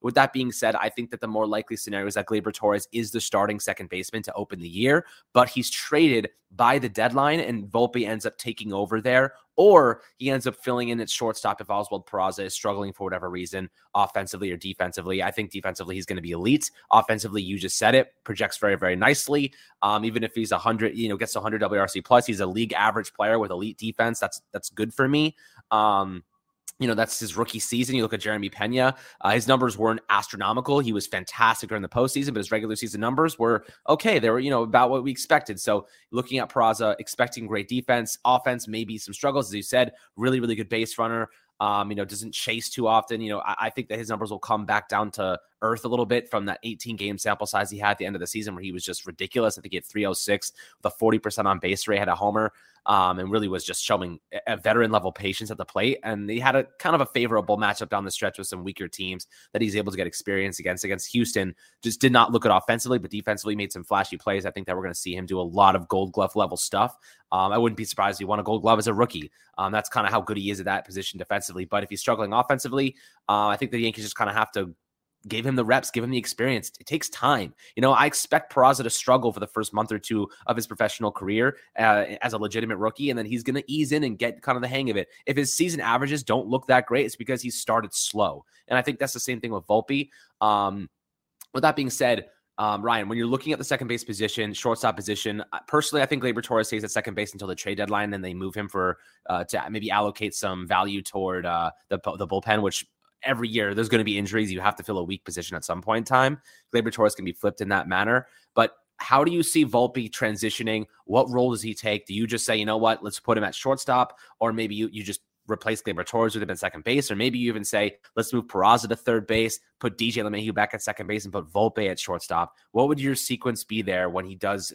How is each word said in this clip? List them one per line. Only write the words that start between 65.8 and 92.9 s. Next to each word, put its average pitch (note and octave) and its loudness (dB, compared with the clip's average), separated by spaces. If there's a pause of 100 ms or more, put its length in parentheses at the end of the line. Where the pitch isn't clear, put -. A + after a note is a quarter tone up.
Gold F#2+ 0
Glove F#2+ 0
level F2+ 2
stuff. G#2+ -2 (360)
Um, F#2+ 2
I A2 2
wouldn't A#2 2
be A2 -8
surprised G2+ 0
if - -10
he G2+ -8
won G#2 -2
a - -4
Gold G#2+ -2
Glove A2 8
as G2+ 0
a A2 2
rookie. G2 0 (280)
Um, F#2+ -2
that's G#2+ -2
kinda G#2+ 2
how G#2 2
good G#2 -4
he G2 -2
is G2 -4
at F#2 -8
that G2 -2
position F#2+ -8
defensively. F#2 -4
But G2+ 0
if - -10
he's G2+ -8
struggling G#2+ 0
offensively, C3 0 (320)
uh, G#2 4
I G2+ 2
think A#2+ -4
the A#2+ -2
Yankees A2+ -2
just G#2 -10
kinda G#2 0
have A2 2
to F#2 -4 (540)
give A2 -4
him C3+ 0
the B2 2
reps, B2+ 4
give A#2 -2
him A#2+ -4
the C3 -2
experience. A#2+ -2
It - -20
takes - -4
time. A#2+ 0 (240)
You A#2 0
know, C3+ 8
I B2+ 6
expect - 0
Peraza C3 6
to A2+ -4
struggle B2+ 2
for - -12
the G2 -4
first - -4
month A2 -2
or G#2+ -2
two G2+ -2 (160)
of A#2 0
his A2+ -4
professional G#2+ -2
career, A2+ 0 (200)
uh, G#2 4 (160)
as - -2
a A2 -4
legitimate G#2+ -2
rookie, B2 -2
and A#2+ -2
then G#2+ -4
he's A#2 -4
gonna C3+ -4
ease C#3+ -2
in D3+ 2
and A2+ -2
get A#2 -4
kind B2+ 0
of A#2+ -4
the B2+ -2
hang C3 -2
of G#2 0
it. F#2 -2 (180)
If C3+ -2
his C#3 2
season E3 0
averages C3+ 0
don't A2 0
look C3 0
that B2+ 6
great, A#2+ 2
it's A#2 -6
because A#2+ -4
he B2 -6
started A2 0
slow. F2 -2 (200)
And B2 2
I B2 4
think C3 -2
that's C3+ -2
the A#2+ -8
same B2 -4
thing A#2 -6
with G2 -6
Volpe. C#3 2 (320)
Um, G2+ 0 (640)
with C3 -2
that D3+ 4
being C3+ -4
said, A#2+ 0 (260)
um, G#2 0
Ryan, A2 0